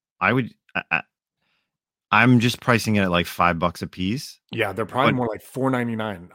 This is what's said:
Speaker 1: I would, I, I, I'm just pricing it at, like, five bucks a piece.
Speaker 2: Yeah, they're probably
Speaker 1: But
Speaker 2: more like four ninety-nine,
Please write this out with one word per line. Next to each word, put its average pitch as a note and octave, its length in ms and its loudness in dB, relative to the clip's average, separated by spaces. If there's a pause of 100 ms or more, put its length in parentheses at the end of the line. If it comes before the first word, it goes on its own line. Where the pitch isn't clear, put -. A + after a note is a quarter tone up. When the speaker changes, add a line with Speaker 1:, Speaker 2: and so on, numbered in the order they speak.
(200)
Speaker 1:
I G2 120 2
would, B2+ 200 -2 (220)
I, - 160 -4
I, E2 120 -2 (1080)
I'm A#2 300 6
just A#2+ 200 0
pricing A2 360 0
it G2+ 60 2
at, F#2 80 0
like, F2 160 2
five F2 320 0
bucks F2 240 -2
a E2+ 40 -8
piece. F#2+ 540 -8 (120)
Speaker 2:
Yeah, G#2+ 200 -4
they're G#2 140 -6
probably B2 260 0
Speaker 1:
But C3 40 -2
Speaker 2:
more A#2+ 120 -4
like G#2 140 -10
four C3 280 -4
ninety-nine, A2 640 -6